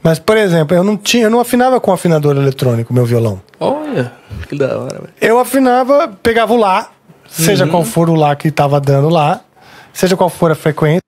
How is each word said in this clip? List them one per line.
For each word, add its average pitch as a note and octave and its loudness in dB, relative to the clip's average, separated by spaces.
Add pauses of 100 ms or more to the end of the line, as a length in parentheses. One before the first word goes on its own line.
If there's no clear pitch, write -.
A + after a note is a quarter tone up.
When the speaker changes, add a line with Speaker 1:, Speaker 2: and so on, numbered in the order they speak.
Speaker 1:
Mas, E3 2
por G#3+ 0
exemplo, F3 2
eu F3 2
não G#3 0
tinha, A#3 0
eu G#3+ 2
não A#3 2
afinava B3 2
com - 0
afinador D#3 0
eletrônico, B2+ -2
meu B2 2
violão. A2+ -2 (180)
Speaker 2:
Olha, G#3+ -4 (340)
que - -10
da C3 -4
hora, B2 -10
velho. - -20
Speaker 1:
Eu A3+ 2
afinava, B3+ 0 (140)
pegava A3+ 0
o A#3+ 2
Lá, G3 0 (360)
seja F3+ 0
Speaker 2:
Uhum. D#3+ -2
Speaker 1:
qual E3+ 0
for E3 0
o E3 2
Lá D3 2
que D#3 -2
tava C#3+ 0
dando C#3 2
lá, E3 0 (540)
seja F#3+ 0
qual F3+ 0
for E3 0
a D3+ 2
frequência. D#3 0